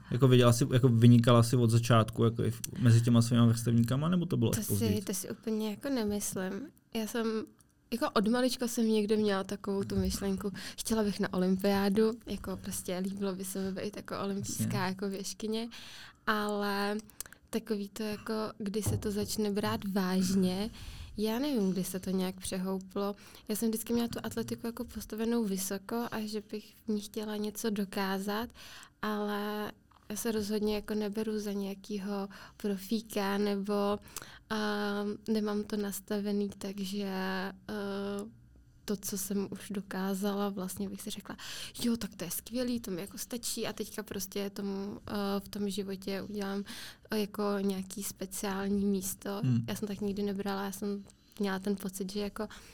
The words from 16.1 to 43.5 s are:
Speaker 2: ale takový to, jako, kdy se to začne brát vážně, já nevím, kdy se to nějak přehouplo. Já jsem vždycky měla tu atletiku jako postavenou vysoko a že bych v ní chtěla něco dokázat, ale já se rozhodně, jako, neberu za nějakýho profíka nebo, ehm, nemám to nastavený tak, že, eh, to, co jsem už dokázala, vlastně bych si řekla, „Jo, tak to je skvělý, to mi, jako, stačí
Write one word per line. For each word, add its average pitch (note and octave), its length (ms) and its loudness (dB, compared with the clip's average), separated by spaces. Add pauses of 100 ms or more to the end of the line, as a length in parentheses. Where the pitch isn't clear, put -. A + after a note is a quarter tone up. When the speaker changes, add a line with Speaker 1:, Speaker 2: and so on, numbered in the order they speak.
Speaker 2:
ale G#3 720 0 (540)
takový G#3 380 -2
to, A3 140 -8
jako, G#3+ 300 -4 (260)
kdy G#3 240 -2
se - 160 2
to G#3+ 120 -2
začne G#3 400 0
brát G#3 300 0 (120)
vážně, F#3+ 800 2 (460)
já A3 220 0
nevím, B3 340 2
kdy F#3 120 0
se F#3 160 -6
to F#3 100 -4
nějak F#3 300 0
přehouplo. F#3+ 760 -2 (320)
Já G#3+ 80 -2
jsem A3+ 120 2
vždycky A3 240 -2
měla A#3 160 2
tu - 140 -6
atletiku A#3 440 -6
jako A#3 180 -6
postavenou A3+ 600 -2
vysoko G3 520 -4 (140)
a A3 100 -4
že G#3+ 300 -4
bych G#3+ 240 -10 (100)
v - 40 -16
ní G#3 120 2
chtěla G#3+ 360 -6
něco G#3 340 -2
dokázat, G3+ 800 -2 (540)
ale G#3 720 -2 (360)
já G#3+ 80 -6
se A#3 160 -2
rozhodně, G#3+ 420 0
jako, G#3 200 -2
neberu G#3+ 460 -2
za G#3 120 -4
nějakýho G3 760 -4 (280)
profíka G3+ 840 -2
nebo, G3+ 600 2 (520)
ehm, G#3 640 -2 (120)
nemám G#3 360 0
to G#3 120 -4
nastavený G3+ 840 -2
tak, G3+ 220 -8
že, G3 280 -4
eh, F#3+ 440 -2 (1300)
to, G#3 120 -2
co G3+ 220 -6
jsem G3 320 -2
už G3 200 -12
dokázala, G3 800 -2
vlastně G3 400 -6
bych G3 140 -10
si G#3 80 -8
řekla, - 260 -10 (480)
„Jo, A#3 120 2
tak G#3+ 180 -6
to F3+ 100 -8
je F3 60 -8
skvělý, A#3+ 500 -4
to G#3 100 -8
mi, E3+ 100 -4
jako, G3+ 180 -10
stačí - 480 -6